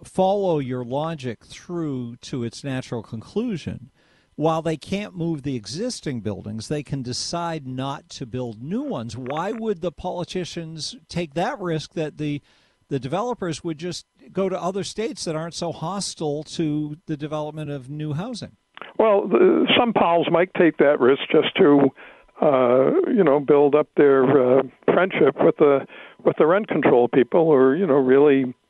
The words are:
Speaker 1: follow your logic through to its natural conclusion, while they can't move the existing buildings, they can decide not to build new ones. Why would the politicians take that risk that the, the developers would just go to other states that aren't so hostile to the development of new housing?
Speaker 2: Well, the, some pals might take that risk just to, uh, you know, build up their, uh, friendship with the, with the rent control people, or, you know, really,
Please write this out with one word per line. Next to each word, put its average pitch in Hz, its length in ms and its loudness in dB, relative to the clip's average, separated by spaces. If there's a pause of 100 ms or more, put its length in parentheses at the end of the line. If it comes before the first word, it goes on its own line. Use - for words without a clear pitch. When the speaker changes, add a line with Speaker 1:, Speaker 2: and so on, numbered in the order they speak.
Speaker 1:
follow 190 540 0
your 127 260 -8
logic 131 600 -8
through 135 720 -10
to 123 280 -10
its - 180 -12
natural 131 400 -8
conclusion, 180 880 -8 (460)
while 160 240 -2
they 160 160 -4
can't 190 400 -10
move 165 280 -6
the 135 120 -6
existing 139 640 -10
buildings, 104 480 -10
they 151 140 -6
can 139 180 -8
decide 160 640 -8
not 131 440 -10
to - 160 -14
build 117 360 -10
new 185 200 -6
ones. 131 340 -8
Why 147 360 -6
would 220 280 -6
the 175 120 -6
politicians 175 1000 -10 (140)
take 165 260 -8
that 214 240 -4
risk 170 360 -6
that 156 240 -8
the, 147 240 -6 (460)
the 139 100 -4
developers 175 640 -6
would 165 140 -8
just 165 260 -12 (260)
go 190 200 -2
to 175 100 -6
other 185 240 -4
states - 400 -8
that 165 100 -6
aren't 160 200 -8
so 170 180 -6
hostile 160 680 -8
to 151 540 -4 (100)
the 160 100 -8
development 151 540 -8
of 135 180 -12
new 151 240 -8
housing? 185 440 -10 (420)
Speaker 2:
Well, 214 280 4
the, - 400 4 (120)
some 240 160 2
pals 170 360 2
might 170 240 2
take 170 240 4
that 147 220 4
risk 131 300 4
just 143 260 4
to, 143 320 6 (540)
uh, 131 480 4 (200)
you 208 140 4
know, 143 160 4
build 143 340 4
up 151 220 2
their, 139 280 6
uh, 135 380 4 (300)
friendship 175 480 2
with 165 180 4
the, 139 280 4 (380)
with 127 140 2
the 160 80 4
rent 196 220 2
control 147 380 4
people, 139 360 2
or, 135 340 4
you 190 100 -2
know, 139 80 2
really, 135 600 4 (160)